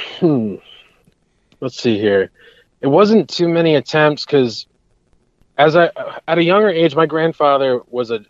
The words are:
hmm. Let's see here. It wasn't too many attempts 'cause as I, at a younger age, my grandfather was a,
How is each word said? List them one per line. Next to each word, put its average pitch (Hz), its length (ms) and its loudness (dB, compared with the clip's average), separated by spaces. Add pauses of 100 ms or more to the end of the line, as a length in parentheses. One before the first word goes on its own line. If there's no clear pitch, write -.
(200)
hmm. 120 360 0 (1040)
Let's - 220 -10
see 113 160 0
here. 98 320 0 (520)
It 139 60 -2
wasn't 196 420 2
too 175 180 -2
many 170 260 0
attempts 151 520 0
'cause 127 420 -2 (920)
as 151 160 4
I, 170 140 4 (380)
at 165 100 -2
a 170 60 2
younger 202 260 2
age, 165 260 0
my 160 120 2
grandfather 143 800 0
was 120 220 -6
a, 107 180 -8